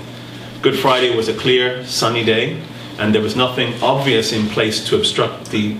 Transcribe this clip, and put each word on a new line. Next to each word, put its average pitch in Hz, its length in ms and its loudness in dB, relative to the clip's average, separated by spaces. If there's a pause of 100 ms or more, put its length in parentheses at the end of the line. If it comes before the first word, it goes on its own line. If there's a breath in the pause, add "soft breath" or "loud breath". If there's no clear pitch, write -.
(640 loud breath)
Good 123 160 2
Friday 127 380 2
was 113 120 0
a 107 80 0
clear, 127 500 2
sunny 117 380 0
day, 113 380 0 (360 loud breath)
and 107 140 2
there 107 100 4
was 110 120 -2
nothing 127 480 0
obvious 127 500 2
in 107 160 0
place 107 400 0
to - 80 4
obstruct - 540 0
the 104 280 0